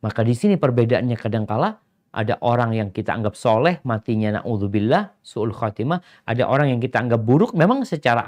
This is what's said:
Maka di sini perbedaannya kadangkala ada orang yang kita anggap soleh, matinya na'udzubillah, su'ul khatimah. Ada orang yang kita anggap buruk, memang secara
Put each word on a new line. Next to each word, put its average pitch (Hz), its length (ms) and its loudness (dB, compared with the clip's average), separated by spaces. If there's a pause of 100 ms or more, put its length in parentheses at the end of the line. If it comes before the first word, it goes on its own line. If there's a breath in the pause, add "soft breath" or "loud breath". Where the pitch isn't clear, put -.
Maka 110 160 -4
di 117 160 2
sini 202 240 2
perbedaannya 120 560 2
kadangkala 113 640 -4 (320)
ada 110 320 -2
orang 117 320 2
yang 104 160 -4
kita 98 240 -4
anggap 110 160 -2
soleh, 131 560 0
matinya 107 540 -2
na'udzubillah, 110 840 -2
su'ul 110 320 -6
khatimah. 120 480 -4 (240 soft breath)
Ada 117 160 0
orang 135 320 2
yang 117 80 -2
kita 120 160 -2
anggap 117 240 0
buruk, 151 320 4
memang 220 320 2
secara 123 400 0